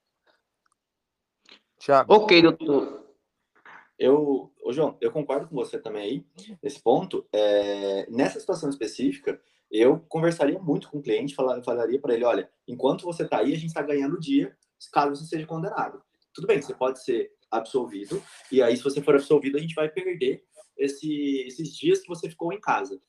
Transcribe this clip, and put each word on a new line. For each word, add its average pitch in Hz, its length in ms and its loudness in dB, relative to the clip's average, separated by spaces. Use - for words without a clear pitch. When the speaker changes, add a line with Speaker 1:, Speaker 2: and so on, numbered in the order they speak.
Speaker 1:
Thiago. 139 380 6
Speaker 2:
Ok, 180 260 8
doutor. 160 640 2
Speaker 3:
Eu, 139 540 2
ô, 120 100 -4
João, 143 280 -2
eu 117 100 0
concordo 147 380 -4
com 156 80 -10
você 117 200 -6
também 107 260 -8
aí, 160 600 -10
nesse - 180 -8
ponto. - 520 0
É, 101 760 2
nessa 131 300 0
situação 160 320 -4
específica, 123 680 -4
eu 120 280 4
conversaria 165 500 0
muito 147 300 -4
com 147 100 -10
o 147 40 -10
cliente, 135 320 -2
fala-, 123 280 -2
falaria 120 380 -2
pra 127 140 -2
ele, 117 100 0
Olha, 104 240 0
enquanto 127 360 -2
você 170 240 -6
tá 120 120 -2
aí, 123 140 0
a 160 60 -4
gente 160 160 -8
tá 156 80 -4
ganhando 147 380 -2
dia, 160 360 -2
caso 143 240 0
você 160 80 -14
seja 156 220 -10
condenado. 165 540 -8
Tudo 165 140 -14
bem, 196 160 2
você 127 100 -12
pode 127 300 -4
ser 113 300 -4
absolvido, 113 720 -6
e 127 100 6
aí 120 140 4
se - 80 -6
você 139 180 -4
for 147 140 6
absolvido, 143 400 2
a 147 40 -4
gente 160 140 -8
vai 156 140 -2
perder 180 560 -4
esse, 139 680 -4
esses 139 300 -12
dias 190 240 2
que - 80 -18
você 175 220 -10
ficou 170 220 -8
em 208 80 -10
casa. 101 480 -4